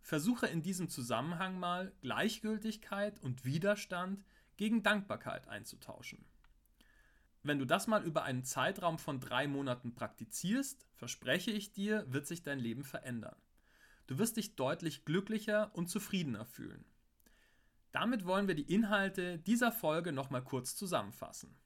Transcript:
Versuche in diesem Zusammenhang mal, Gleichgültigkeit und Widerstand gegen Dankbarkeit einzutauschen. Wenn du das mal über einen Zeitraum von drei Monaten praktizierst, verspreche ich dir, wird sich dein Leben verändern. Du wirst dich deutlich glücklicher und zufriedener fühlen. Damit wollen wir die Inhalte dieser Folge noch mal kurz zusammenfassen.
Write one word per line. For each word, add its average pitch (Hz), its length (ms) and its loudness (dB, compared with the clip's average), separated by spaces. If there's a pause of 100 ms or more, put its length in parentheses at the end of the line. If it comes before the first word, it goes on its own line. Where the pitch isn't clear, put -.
Versuche 165 460 2
in 160 140 0
diesem 175 280 -2
Zusammenhang 165 680 0
mal, 180 320 -2 (100)
Gleichgültigkeit 208 1200 -2
und 131 240 -4
Widerstand 185 760 0 (340)
gegen 214 260 2
Dankbarkeit - 640 0
einzutauschen. - 760 -12 (1200)
Wenn 147 120 4
du 135 60 0
das 170 200 4
mal 208 180 4
über 156 200 0
einen 131 200 -2
Zeitraum 165 540 0
von 139 220 -4
drei 131 280 0
Monaten 135 460 -2
praktizierst, - 1040 -4
verspreche 143 560 0
ich - 220 -4
dir, 196 380 0
wird 135 140 0
sich 170 160 -6
dein 143 160 -4
Leben 120 260 -2
verändern. 123 520 -8 (720)
Du 131 100 -2
wirst 233 200 2
dich - 180 -4
deutlich 156 500 0
glücklicher 208 680 2
und 175 120 -2
zufriedener 165 580 -2
fühlen. - 400 -12 (1080)
Damit 202 340 2
wollen 196 220 4
wir 180 80 4
die 147 180 0
Inhalte 196 640 2
dieser 233 340 4
Folge 170 400 2
noch 131 200 -2
mal 127 120 0
kurz 127 320 -2
zusammenfassen. 117 800 -4 (100)